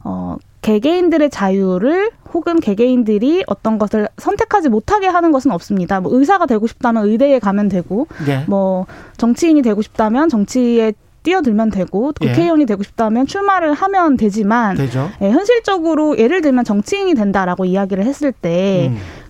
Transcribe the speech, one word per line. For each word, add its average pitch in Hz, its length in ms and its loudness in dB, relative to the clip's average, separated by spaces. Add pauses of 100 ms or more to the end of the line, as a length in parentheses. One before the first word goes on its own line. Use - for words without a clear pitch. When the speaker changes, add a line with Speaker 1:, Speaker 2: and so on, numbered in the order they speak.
Speaker 1:
어, 185 340 -8 (240)
개개인들의 302 680 2
자유를 196 800 0 (220)
혹은 339 260 0
개개인들이 240 880 2
어떤 220 300 -2
것을 214 300 -2 (100)
선택하지 403 520 0
못하게 381 380 0
하는 339 260 2
것은 262 180 0
없습니다. 190 480 -2
뭐, 196 180 -2
의사가 349 280 2
되고 220 200 0
싶다면 226 420 -2
의대에 254 320 2
가면 202 280 0
되고, 190 400 -2 (180)
Speaker 2:
네. 139 220 -2
Speaker 1:
뭐, 190 380 -2 (320)
정치인이 294 440 2
되고 214 200 0
싶다면 233 480 0
정치에 233 640 0 (300)
뛰어들면 240 460 0
되고, 190 420 -2 (100)
Speaker 2:
예. 147 100 0
Speaker 1:
국회의원이 311 340 2
되고 202 180 -2
싶다면 233 440 -2
출마를 381 460 0
하면 349 440 0
되지만, 214 580 0
Speaker 2:
되죠. 135 340 -2 (120)
Speaker 1:
예, 196 100 0
현실적으로 330 840 0
예를 302 240 2
들면 254 240 2
정치인이 359 480 -2
된다라고 196 520 0
이야기를 190 380 0
했을 277 300 -2
때, 180 580 0
Speaker 2:
음. 113 60 -4 (320)